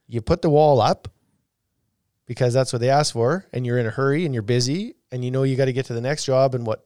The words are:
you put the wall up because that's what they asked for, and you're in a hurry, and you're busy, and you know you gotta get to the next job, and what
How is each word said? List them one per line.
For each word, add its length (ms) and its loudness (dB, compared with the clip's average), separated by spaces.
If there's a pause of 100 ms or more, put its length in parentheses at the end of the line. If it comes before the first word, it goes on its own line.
you 140 -6
put 220 -2
the 80 2
wall 300 4
up 280 0 (1160)
because 260 0
that's 200 0
what 80 -4
they 100 2
asked 220 2
for, 400 0
and 120 -6
you're 140 0
in 80 0
a 40 -2
hurry, 360 0
and 80 -4
you're 80 -4
busy, 540 -2 (140)
and 140 -6
you 60 -4
know 140 0
you 120 0
gotta 160 0
get 140 -4
to 80 -8
the 80 -4
next 220 -4
job, 300 2
and 120 -4
what 200 -6